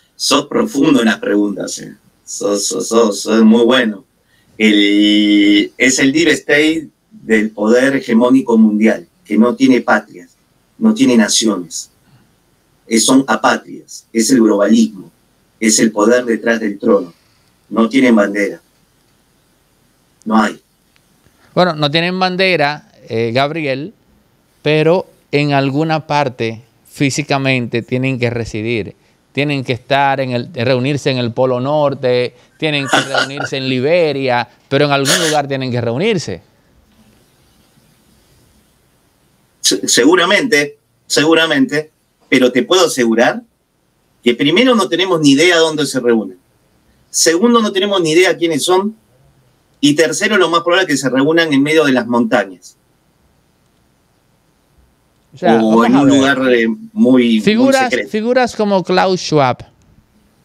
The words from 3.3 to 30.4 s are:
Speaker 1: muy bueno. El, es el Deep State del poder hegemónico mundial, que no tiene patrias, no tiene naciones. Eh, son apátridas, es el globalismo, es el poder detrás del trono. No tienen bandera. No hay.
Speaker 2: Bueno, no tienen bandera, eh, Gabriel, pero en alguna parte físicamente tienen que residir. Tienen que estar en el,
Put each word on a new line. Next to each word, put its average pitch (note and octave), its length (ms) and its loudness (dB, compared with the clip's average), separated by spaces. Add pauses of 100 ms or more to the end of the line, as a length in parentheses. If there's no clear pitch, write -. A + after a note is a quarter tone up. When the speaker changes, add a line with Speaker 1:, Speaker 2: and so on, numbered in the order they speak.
Speaker 1:
muy A#2 220 4
bueno. A#2 400 0 (520)
El, G#2 1200 2
es B2+ 220 0
el C3+ 140 2
Deep D#3+ 160 0
State D3+ 580 0 (240)
del G#2+ 400 -2
poder B2 460 0
hegemónico A#2+ 600 2
mundial, G#2+ 480 2 (200)
que G#2 120 -4
no A#2+ 160 2
tiene B2+ 280 2
patrias, - 500 -4 (460)
no A2 160 2
tiene B2+ 240 2
naciones. G2+ 720 -2 (960)
Eh, A2+ 120 0
son C3 280 2
apátridas, - 840 -4
es A2+ 180 0
el B2 100 4
globalismo, G#2+ 720 0 (480)
es A2 200 0
el A2+ 120 2
poder A2 340 2
detrás A2+ 340 -2
del G#2 180 -6
trono. G2+ 360 -2 (560)
No A2+ 200 -2
tienen B2+ 260 2
bandera. G2+ 460 -2 (1600)
No A2 180 0
hay. - 200 -4 (920)
Speaker 2:
Bueno, F3 200 2
no D3+ 160 -2
tienen E3+ 300 -2
bandera, F3+ 720 -2 (160)
eh, A#2 260 -2
Gabriel, C#3+ 600 -4 (680)
pero D#3 460 0 (240)
en D3 220 0
alguna C#3+ 520 -2
parte A#2+ 560 -4 (260)
físicamente C3+ 920 -2
tienen B2+ 380 -4
que A#2+ 100 -2
residir. A2+ 640 -6 (360)
Tienen C#3 340 -4
que B2+ 80 -2
estar C#3 480 0
en B2+ 100 -4
el, A#2+ 220 -6